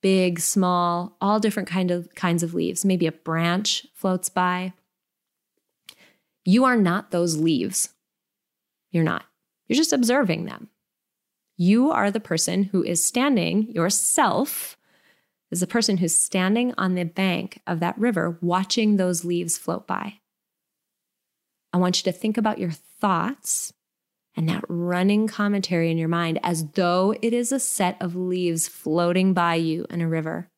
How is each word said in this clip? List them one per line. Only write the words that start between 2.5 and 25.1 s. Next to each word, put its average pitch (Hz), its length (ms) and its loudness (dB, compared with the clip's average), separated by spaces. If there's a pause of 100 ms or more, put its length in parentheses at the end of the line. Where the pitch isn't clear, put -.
leaves. 170 300 -2
Maybe 180 240 2
a 156 60 -2
branch 170 800 -2
floats 185 340 -4
by. 180 460 -2 (1700)
You 214 180 6
are 247 140 4
not 190 340 2
those 170 260 0
leaves. 156 520 0 (1000)
You're 170 140 0
not. 156 220 -2 (420)
You're 226 80 0
just 311 180 2
observing 233 520 2
them. - 240 -14 (880)
You 226 340 4
are 202 180 2
the 214 120 -4
person 185 420 0
who 190 200 0
is 175 220 -2
standing, 220 680 0
yourself - 1040 0 (760)
is 175 80 -4
the 180 80 0
person 220 300 0
who's 165 200 0
standing 208 580 0
on 185 200 0
the 180 80 -2
bank 180 640 -2
of 170 140 -2
that 175 180 -2
river 175 420 0
watching 190 540 2
those 180 300 0
leaves 175 340 -4
float - 260 -6
by. - 300 -6 (1600)
I 180 60 0
want 180 200 2
you - 140 -2
to 175 60 -6
think 214 200 -2
about 220 200 0
your 175 140 -4
thoughts - 1000 -4 (640)
and 160 140 0
that - 200 -4
running 180 580 2